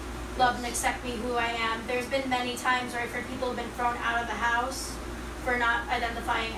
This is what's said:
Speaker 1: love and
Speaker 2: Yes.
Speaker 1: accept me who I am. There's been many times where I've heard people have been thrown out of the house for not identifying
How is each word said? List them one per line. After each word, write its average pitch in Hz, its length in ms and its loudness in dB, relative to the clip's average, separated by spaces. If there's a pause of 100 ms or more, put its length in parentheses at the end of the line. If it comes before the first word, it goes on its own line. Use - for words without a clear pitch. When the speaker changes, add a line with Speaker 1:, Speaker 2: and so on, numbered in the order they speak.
(360)
Speaker 1:
love 254 200 6
and 247 80 -4
Speaker 2:
Yes. 226 80 -2
Speaker 1:
accept 254 320 0
me 247 80 -2
who 240 220 -2
I 233 140 2
am. 226 380 0
There's 247 200 0
been 269 220 0
many 247 280 0
times 247 360 2
where 240 100 -2
I've 233 100 -4
heard 254 160 -4
people 254 200 -2
have 233 80 -2
been 233 200 -4
thrown 240 220 2
out 233 220 2
of 220 60 -2
the 214 80 -4
house 208 580 0 (520)
for 247 120 2
not - 320 2
identifying 233 680 0